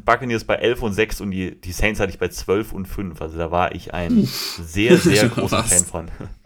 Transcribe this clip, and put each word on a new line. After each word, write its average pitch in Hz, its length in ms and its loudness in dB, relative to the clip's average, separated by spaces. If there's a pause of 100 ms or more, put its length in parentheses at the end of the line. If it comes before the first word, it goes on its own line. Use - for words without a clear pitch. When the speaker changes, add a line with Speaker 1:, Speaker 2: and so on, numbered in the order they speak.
Speaker 1:
Buccaneers 120 380 0
bei 104 120 0
elf 123 260 0
und 110 120 -2
sechs 107 280 0
und 101 100 -4
die, 92 280 -4
die 90 120 -12
Saints 104 280 0
hatte 98 120 0
ich - 60 -12
bei 90 120 -2
zwölf 104 440 -2
und 95 140 -6
fünf. 90 340 -8
Also 80 160 -10
da 82 140 -2
war 87 240 0
ich - 180 -12
ein 87 160 -4
Speaker 2:
Hm. 208 180 4 (360)
Speaker 1:
sehr, 101 340 6
sehr 165 180 4
Speaker 2:
<laughs> 110 140 6
Schon - 20 -
Speaker 1:
großer - 320 -2
Speaker 2:
fast. - 280 2
Speaker 1:
Fan 82 160 -8
von. - 200 -12 (180)